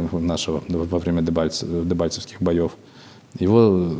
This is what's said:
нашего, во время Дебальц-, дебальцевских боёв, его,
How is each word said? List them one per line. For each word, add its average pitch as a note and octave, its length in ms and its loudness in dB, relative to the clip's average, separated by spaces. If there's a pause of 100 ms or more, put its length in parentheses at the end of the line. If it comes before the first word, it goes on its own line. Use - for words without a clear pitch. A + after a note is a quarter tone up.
(140)
нашего, E2 560 -2
во E2+ 300 -2
время E2+ 220 0
Дебальц-, E2 440 -2 (200)
дебальцевских F2 560 -4
боёв, E2+ 280 2 (720)
его, G#2 180 6 (400)